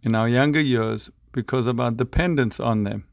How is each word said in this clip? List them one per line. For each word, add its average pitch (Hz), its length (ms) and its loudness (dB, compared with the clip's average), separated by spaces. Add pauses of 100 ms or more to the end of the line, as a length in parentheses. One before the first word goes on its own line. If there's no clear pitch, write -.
in 113 140 0
our 113 140 2
younger 143 320 4
years 113 500 -2 (220)
because 123 340 -2
of 120 140 -2
our 120 100 0
dependence 127 680 0
on 110 240 0
them 101 180 -6 (100)